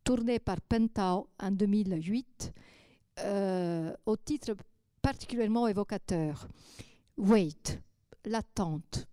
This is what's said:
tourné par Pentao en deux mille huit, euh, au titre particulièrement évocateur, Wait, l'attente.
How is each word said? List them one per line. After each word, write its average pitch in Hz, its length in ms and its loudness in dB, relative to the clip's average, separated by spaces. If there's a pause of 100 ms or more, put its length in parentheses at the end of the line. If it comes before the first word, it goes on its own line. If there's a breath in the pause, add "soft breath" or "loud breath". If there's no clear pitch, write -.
tourné 240 340 2
par 185 220 -4
Pentao 214 680 2 (100)
en 196 140 -2
deux 196 140 2
mille 196 360 2
huit, 220 520 -6 (640 soft breath)
euh, 180 760 0 (120)
au 220 100 2
titre 240 400 -4 (460)
particulièrement 233 680 0
évocateur, 185 800 -2 (720 loud breath)
Wait, 196 640 2 (420)
l'attente. 190 880 -4